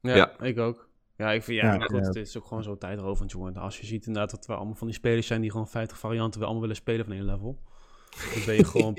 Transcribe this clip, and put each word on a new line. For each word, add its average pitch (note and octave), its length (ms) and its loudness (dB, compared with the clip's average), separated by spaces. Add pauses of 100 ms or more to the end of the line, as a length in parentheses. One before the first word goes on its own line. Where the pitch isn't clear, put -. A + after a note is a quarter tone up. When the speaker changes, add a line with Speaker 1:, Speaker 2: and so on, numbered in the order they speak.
Speaker 1:
Ja, B2+ 160 0
Speaker 2:
Ja. - 240 6
Speaker 1:
ik A#2+ 180 -2
ook. A#2 300 -2 (280)
Ja, G#2+ 160 0
ik A2 100 2
vind, A#2 160 -2
ja, G#2+ 140 6
Speaker 3:
Ja, F#2+ 60 4
Speaker 1:
maar G2 100 0
goed, G2+ 120 2
Speaker 3:
ja. F#2+ 60 2
Speaker 1:
het F#2+ 100 0
is A2 220 -8
ook - 80 -14
gewoon A2 160 -6
zo G#2 160 -8
tijdrovend, G2 520 -2
jongen. F#2 260 -6
Als F#2+ 240 -8
je A2 60 -12
ziet A2 200 -6
inderdaad G#2+ 240 -2
dat - 160 -14
we A2+ 80 -6
allemaal G#2+ 200 -6
van A#2 120 -8
die A2+ 100 -4
spelers A#2 300 2
zijn A2+ 140 0
die A2 100 0
gewoon A2 180 -4
vijftig A2+ 300 -6
varianten A2+ 420 -2
wel G#2+ 80 -2
allemaal A2+ 200 -2
willen G#2+ 140 -6
spelen A2+ 220 0
van G#2 100 -8
één G2 100 -6
level. G2+ 360 -2 (760)
Dan A2 120 -2
ben A2 80 2
je G#2+ 100 10
gewoon A2 340 2